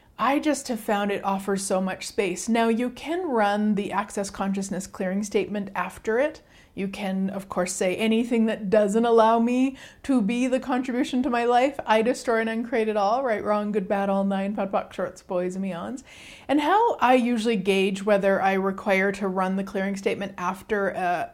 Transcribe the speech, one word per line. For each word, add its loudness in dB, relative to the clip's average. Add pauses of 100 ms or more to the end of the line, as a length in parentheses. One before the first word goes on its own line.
(180)
I 2
just -2
have -4
found -2
it -4
offers -2
so 0
much -4
space. -4
Now, 2
you 0
can -6
run 2
the -2
Access -4
Consciousness -4
Clearing -4
Statement -2
after -2
it. 0 (360)
You -2
can, -2
of -8
course, -2
say, 0
"Anything 2
that -2
doesn't 4
allow 6
me 2 (260)
to 2
be 0
the 2
contribution 0
to 0
my 2
life, 4
I 6
destroy 0
and 0
uncreate -2
it -2
all," 2
right, -2
wrong, 0
good, -2
bad, 0
all 2
nine, -2
pod, -4
poc, -4
shorts, -8
boys, -4
and -6
beyonds. -8 (460)
And 2
how 2
I 4
usually 2
gauge 0
whether 2
I 2
require 0
to -4
run 0
the -2
clearing -4
statement -4
after, -4
uh, -2